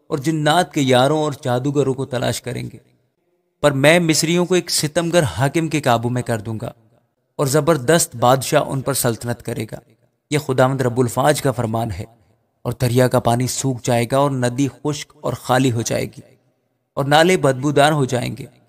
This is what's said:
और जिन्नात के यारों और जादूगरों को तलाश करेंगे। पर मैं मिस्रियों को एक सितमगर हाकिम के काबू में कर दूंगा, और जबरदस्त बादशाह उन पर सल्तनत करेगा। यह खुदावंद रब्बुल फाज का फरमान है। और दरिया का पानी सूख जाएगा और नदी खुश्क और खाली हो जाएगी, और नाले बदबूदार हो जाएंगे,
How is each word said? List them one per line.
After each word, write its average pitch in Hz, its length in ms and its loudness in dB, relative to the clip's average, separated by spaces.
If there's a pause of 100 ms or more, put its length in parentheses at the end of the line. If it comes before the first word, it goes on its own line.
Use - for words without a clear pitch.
(100)
और 156 100 -4
जिन्नात 156 540 0
के 151 100 0
यारों 131 380 4
और 151 220 -4
जादूगरों 131 500 0
को 131 140 -8
तलाश 123 320 -4
करेंगे। 123 400 -12 (840)
पर 147 120 4
मैं 147 260 4
मिस्रियों 170 440 2
को 180 100 0
एक 175 160 -2
सितमगर 170 540 0
हाकिम 143 440 -2
के 156 120 -2
काबू 120 280 0
में 123 140 -2
कर 113 180 -4
दूंगा, 110 320 -10 (680)
और 147 100 0
जबरदस्त 151 680 2
बादशाह 127 460 2
उन - 180 -4
पर 139 140 -4
सल्तनत 120 460 -4
करेगा। 113 380 -10 (520)
यह 147 80 0
खुदावंद 131 420 2
रब्बुल 123 280 0
फाज 143 320 0
का 139 100 0
फरमान 113 400 -4
है। 90 140 -10 (600)
और 117 160 -6
दरिया 123 260 4
का 123 140 0
पानी 120 280 0
सूख 131 320 -4
जाएगा 120 400 0
और 143 120 2
नदी 123 340 -2
खुश्क - 480 -8
और - 220 -6
खाली 131 320 0
हो 117 140 -2
जाएगी, - 400 -6 (760)
और 139 100 -2
नाले 165 320 4
बदबूदार 143 520 2
हो 147 140 2
जाएंगे, 123 420 -4 (220)